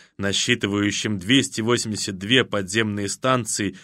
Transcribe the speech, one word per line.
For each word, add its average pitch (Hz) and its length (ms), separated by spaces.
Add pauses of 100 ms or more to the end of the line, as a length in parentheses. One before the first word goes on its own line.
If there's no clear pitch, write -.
(180)
насчитывающем 104 1000
двести 113 440
восемьдесят 107 580
две 113 240
подземные 104 640
станции 110 760